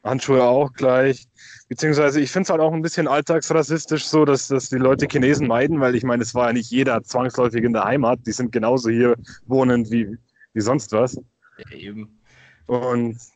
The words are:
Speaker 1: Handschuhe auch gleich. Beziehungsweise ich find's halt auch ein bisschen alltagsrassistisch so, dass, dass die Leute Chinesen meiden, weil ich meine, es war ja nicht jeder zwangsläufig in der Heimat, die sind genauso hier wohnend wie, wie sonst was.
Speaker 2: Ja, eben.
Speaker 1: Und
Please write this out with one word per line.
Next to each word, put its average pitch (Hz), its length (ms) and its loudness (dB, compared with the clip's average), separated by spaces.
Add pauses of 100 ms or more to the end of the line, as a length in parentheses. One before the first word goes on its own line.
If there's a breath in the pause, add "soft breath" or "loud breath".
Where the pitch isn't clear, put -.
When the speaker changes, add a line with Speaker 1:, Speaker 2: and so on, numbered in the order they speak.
Speaker 1:
Handschuhe 127 400 0
auch 131 300 2
gleich. 131 540 0 (400 loud breath)
Beziehungsweise 147 540 0
ich 135 100 -2
find's 185 180 -2
halt 165 120 2
auch 160 120 2
ein 160 80 -2
bisschen 160 260 -2
alltagsrassistisch 156 1000 -2
so, 151 180 4
dass, 139 220 0
dass 131 220 -2
die 131 80 -4
Leute 131 320 2
Chinesen 135 380 2
meiden, 139 320 2
weil 127 140 2
ich 120 100 0
meine, 123 200 0
es 110 100 -8
war 123 140 0
ja 117 60 0
nicht 117 180 -4
jeder 123 320 0
zwangsläufig 123 600 -2
in 120 100 2
der 107 100 0
Heimat, 120 420 0
die 117 60 -6
sind 120 200 -6
genauso 117 380 0
hier 117 260 2 (300 loud breath)
wohnend 123 460 2
wie, 113 260 -2 (360 soft breath)
wie 113 80 -4
sonst 127 300 -2
was. 120 300 0 (360)
Speaker 2:
Ja, - 200 -18
eben. 107 380 -16 (520 soft breath)
Speaker 1:
Und 120 500 -2 (180)